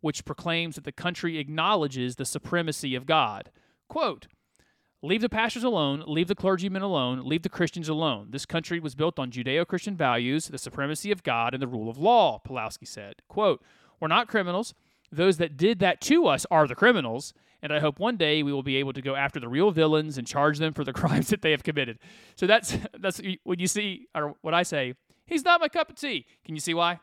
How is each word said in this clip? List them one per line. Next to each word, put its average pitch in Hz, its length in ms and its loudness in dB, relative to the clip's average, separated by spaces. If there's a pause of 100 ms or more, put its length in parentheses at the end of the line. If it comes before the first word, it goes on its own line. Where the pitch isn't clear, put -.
which - 240 -4
proclaims 165 480 -4
that 147 100 -16
the 143 80 -10
country 170 460 -4
acknowledges 147 800 0
the 131 100 -6
supremacy 156 680 -2
of 127 120 -4
God. 123 440 0 (380)
Quote, 208 380 -2 (760)
"Leave 202 220 0
the 240 80 0
pastors 226 340 -2
alone, 156 420 0
leave 156 220 0
the 202 60 0
clergymen 190 480 0
alone, 131 420 -2
leave 160 180 0
the 185 60 -6
Christians 170 400 -4
alone. 139 440 -2
This 135 120 -8
country 170 360 -4
was 151 140 -6
built 156 240 -2
on 127 120 -4
Judeo-Christian 156 680 -2
values, 131 520 0
the 139 100 -10
supremacy 151 520 -6
of 190 120 -2
God, 117 320 0
and 131 80 -4
the 131 60 -4
rule 113 200 -6
of 113 80 -8
law," 170 500 4
Pawlowski 120 400 -8
said. 101 420 -16
Quote, 196 360 0 (340)
"We're 156 100 -4
not 220 200 2
criminals. 190 460 -2 (360)
Those 170 280 2
that 156 180 -2
did 190 220 4
that 196 240 2
to 320 240 6
us - 240 4
are 156 160 6
the 123 80 -4
criminals, 151 580 2 (300)
and 147 100 -4
I 151 60 2
hope 147 200 0
one 220 200 -2
day 156 240 4
we 143 100 0
will 139 100 -2
be 135 140 0
able 135 160 0
to 135 80 -8
go 135 160 -4
after 139 240 -2
the 120 80 -8
real 156 220 4
villains 156 480 2
and 120 80 -6
charge 147 320 2
them 160 160 -2
for 151 100 -4
the 131 80 -6
<laughs> - 100 -6
crimes 156 260 2
that 202 120 0
they 160 120 2
have 143 100 0
committed." 135 360 -4 (380)
So 185 100 -2
that's, 214 300 2 (220)
that's 185 240 -6 (220)
when 185 140 -4
you 180 100 0
see, 202 460 -4
or 147 280 -6
what 160 100 -4
I 175 120 4
say, 131 300 -4 (300)
"He's 302 200 -4
not 349 160 4
my 311 80 0
cup 320 200 -2
of - 80 -20
tea." 254 300 -6 (180)
Can 156 100 -10
you 151 60 -8
see 170 140 -4
why? 170 280 0